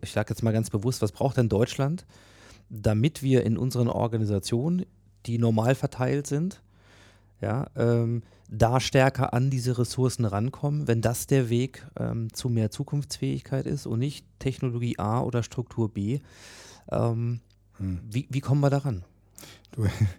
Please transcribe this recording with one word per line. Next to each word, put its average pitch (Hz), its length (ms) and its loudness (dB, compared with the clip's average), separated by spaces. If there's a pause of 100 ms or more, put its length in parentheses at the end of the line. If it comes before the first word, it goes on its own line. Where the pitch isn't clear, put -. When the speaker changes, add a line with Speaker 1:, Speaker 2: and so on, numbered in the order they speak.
Speaker 1:
ich - 100 -10
sag 107 200 -2
jetzt - 100 -6
mal 113 120 2
ganz 110 180 0
bewusst, 117 320 -2
was 104 80 2
braucht - 260 -2
denn 120 120 4
Deutschland, 135 560 0 (640)
damit 110 520 2
wir 131 220 4
in 110 160 2
unseren 123 300 0
Organisationen, 117 960 0 (420)
die 117 100 -2
normal 117 380 4
verteilt 135 500 -2
sind, 156 360 -4 (800)
ja, 110 340 -2
ähm, 117 480 2 (300)
da 113 260 4
stärker 131 540 4
an 127 160 2
diese 127 300 0
Ressourcen 123 460 0
rankommen, 131 640 -2
wenn 117 140 4
das 113 240 0
der 131 240 2
Weg, - 380 -2 (100)
ähm, 117 360 -4
zu - 160 -4
mehr 113 200 2
Zukunftsfähigkeit 135 960 -4
ist 143 220 -6
und 113 120 -2
nicht 143 260 -4 (140)
Technologie 120 600 -2
A 110 220 0
oder 120 200 0
Struktur 117 480 -4
B. 104 300 -2 (720)
Ähm, 117 480 0 (380)
Speaker 2:
Hm. 95 220 -4 (100)
Speaker 1:
wie, 123 200 -4
wie 139 120 -2
kommen 139 200 2
wir 139 80 6
da 139 100 2
ran? 120 240 -4 (680)
Speaker 2:
Du, 110 140 -2 (340)